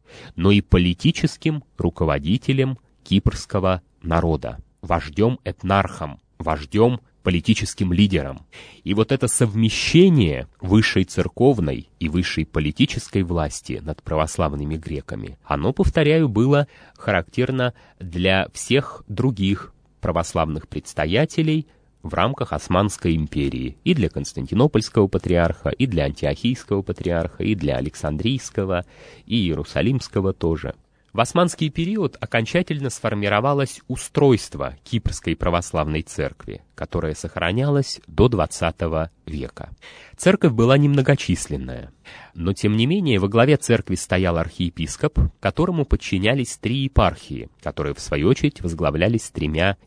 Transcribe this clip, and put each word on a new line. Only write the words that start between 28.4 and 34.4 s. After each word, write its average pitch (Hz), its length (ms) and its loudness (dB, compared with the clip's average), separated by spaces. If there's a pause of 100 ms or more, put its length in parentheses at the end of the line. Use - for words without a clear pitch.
и 110 100 -4
Иерусалимского 95 960 -2
тоже. 82 440 -4 (380)
В 101 60 -2
османский 165 500 0
период 175 500 -4
окончательно 139 720 -2
сформировалось 110 960 0
устройство 107 960 0